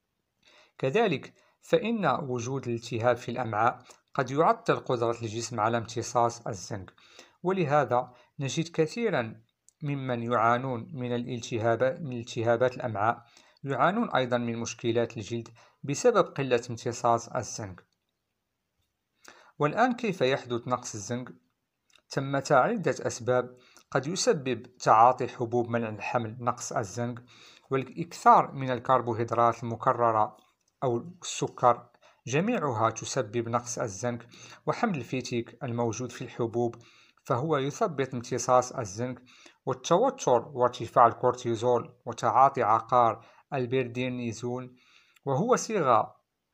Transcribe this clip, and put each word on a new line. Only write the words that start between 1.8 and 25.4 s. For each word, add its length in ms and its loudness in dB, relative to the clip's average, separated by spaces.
وجود 600 -2
الالتهاب 480 0
في 140 -10
الأمعاء 520 0
قد 160 -2
يعطل 460 2
قدرة 460 0
الجسم 380 -6
على 180 2
امتصاص 680 -2
الزنك، 460 -10
ولهذا 720 0
نجد 280 -4
كثيرًا 720 -2
ممن 400 -2
يعانون 720 0
من 220 -4
الالتهاب، 840 -2
من 200 -8
التهابات 540 0
الأمعاء 500 -2
يعانون 460 0
أيضًا 280 0
من 200 -4
مشكلات 580 -2
الجلد 320 -8
بسبب 440 2
قلة 440 0
امتصاص 580 0
الزنك. 560 -8
والآن 360 2
كيف 260 -4
يحدث 480 0
نقص 260 -4
الزنك؟ 340 -8
ثمة 420 -4
عدة 500 4
أسباب 560 -2
قد 160 0
يسبب 680 -2
تعاطي 520 6
حبوب 400 -2